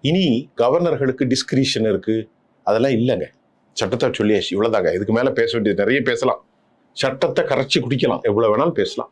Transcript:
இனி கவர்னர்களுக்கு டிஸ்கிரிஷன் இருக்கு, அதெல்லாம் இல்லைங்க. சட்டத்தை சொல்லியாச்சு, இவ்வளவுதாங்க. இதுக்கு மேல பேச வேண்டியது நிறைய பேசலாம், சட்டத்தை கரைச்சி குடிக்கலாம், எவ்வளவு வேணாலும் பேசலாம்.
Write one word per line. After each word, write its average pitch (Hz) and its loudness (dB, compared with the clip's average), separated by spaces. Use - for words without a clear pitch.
இனி 185 2
கவர்னர்களுக்கு 139 0
டிஸ்கிரிஷன் 131 0
இருக்கு, 110 -2
அதெல்லாம் 120 2
இல்லைங்க. 113 0
சட்டத்தை 120 0
சொல்லியாச்சு, 104 2
இவ்வளவுதாங்க. 104 0
இதுக்கு 104 -2
மேல 131 2
பேச 117 0
வேண்டியது 101 0
நிறைய 127 2
பேசலாம், 123 -2
சட்டத்தை 165 0
கரைச்சி 135 0
குடிக்கலாம், 123 0
எவ்வளவு 107 2
வேணாலும் 156 0
பேசலாம். - -6